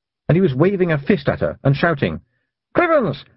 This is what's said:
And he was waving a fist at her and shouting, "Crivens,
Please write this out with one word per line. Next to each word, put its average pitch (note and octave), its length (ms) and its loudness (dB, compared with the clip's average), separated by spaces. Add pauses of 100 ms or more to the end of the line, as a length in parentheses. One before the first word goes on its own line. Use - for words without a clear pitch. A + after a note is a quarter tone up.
(280)
And D3 80 2
he F#3 60 2
was D#3+ 140 2
waving F3+ 360 0
a D#3 60 0
fist C#3+ 320 -2
at D#2+ 120 -4
her D2+ 220 -4
and C#3 120 2
shouting, C#3 460 -2 (520)
"Crivens, D#4 500 0 (140)